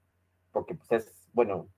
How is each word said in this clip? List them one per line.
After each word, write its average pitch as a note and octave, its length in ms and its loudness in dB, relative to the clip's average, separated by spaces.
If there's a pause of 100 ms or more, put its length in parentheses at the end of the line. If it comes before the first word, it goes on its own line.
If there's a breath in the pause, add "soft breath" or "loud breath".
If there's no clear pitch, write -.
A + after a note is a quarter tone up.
(520)
porque, - 240 -4
pues, - 160 -6
es, - 400 -2
bueno, G2+ 460 0